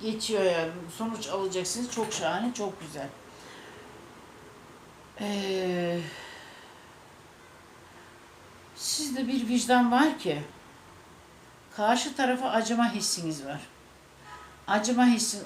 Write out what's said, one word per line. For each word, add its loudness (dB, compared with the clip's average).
geçiyor 0
yani. 2
Sonuç -4
alacaksınız. -2
Çok -2
şahane, 0
çok -6
güzel. -8
Ee, 0
sizde -4
bir 0
vicdan 6
var 4
ki -2
karşı 2
tarafa 0
acıma 2
hissiniz -2
var. -8
Acıma 4
hissi, 4